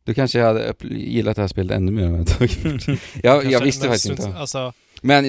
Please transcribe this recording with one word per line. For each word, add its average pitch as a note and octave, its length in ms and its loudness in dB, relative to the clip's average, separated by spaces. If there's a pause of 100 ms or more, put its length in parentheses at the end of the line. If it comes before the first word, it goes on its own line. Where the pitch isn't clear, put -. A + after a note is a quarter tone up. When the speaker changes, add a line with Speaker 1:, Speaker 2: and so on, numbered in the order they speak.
Speaker 1:
Då A2+ 100 -4
kanske B2+ 240 0
jag A#2+ 80 4
hade A2 220 2
upp-, - 160 -10
gillat A2 520 -2
det G#2+ 60 -2
här F#2+ 60 0
spelet G2 280 -4
ännu F#2+ 160 0
mer G#2 160 0
om E2+ 60 0
jag E2+ 120 0
tagit A#2 360 0
bort. C#3+ 260 -4
Speaker 2:
<laughs> - 0 -
Speaker 1:
Jag, C#3 100 -2 (240)
jag C#3 200 6
Speaker 2:
Kanske, C3 220 2
Speaker 1:
visste C3+ 220 0
Speaker 2:
men - 20 0
Speaker 1:
faktiskt A#2 160 2
Speaker 2:
strunt, G2 160 -4
Speaker 1:
inte. F#2+ 180 -6
Speaker 2:
alltså C3 340 -8 (300)
Speaker 1:
Men C#3 260 4